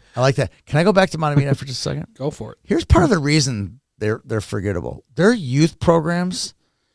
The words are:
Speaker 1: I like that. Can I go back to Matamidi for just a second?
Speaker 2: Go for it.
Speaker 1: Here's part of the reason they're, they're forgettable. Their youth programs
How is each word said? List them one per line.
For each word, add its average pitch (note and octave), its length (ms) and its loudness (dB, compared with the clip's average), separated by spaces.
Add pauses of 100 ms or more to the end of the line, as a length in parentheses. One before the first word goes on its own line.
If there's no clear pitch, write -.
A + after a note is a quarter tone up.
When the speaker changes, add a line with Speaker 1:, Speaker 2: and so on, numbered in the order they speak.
(160)
Speaker 1:
I A#2+ 60 -2
like C3+ 140 4
that. B2+ 160 -2 (140)
Can D3 140 0
I E3+ 40 4
go G#3 100 4
back F#3+ 180 2
to D#3+ 60 -6
Matamidi C#3+ 380 0
for C#3 100 -8
just C3 140 -10
a - 40 -12
second? D3 320 -6
Speaker 2:
Go C#3+ 160 -6
for - 220 -14
it. - 100 -20
Speaker 1:
Here's - 220 -2
part - 180 6
of D4+ 80 4
the F3 80 2
reason B2+ 600 0 (200)
they're, G#2+ 260 -4
they're A2+ 160 -4
forgettable. F2 600 -6 (120)
Their G3 180 4
youth D3+ 460 0
programs E3+ 760 -2 (400)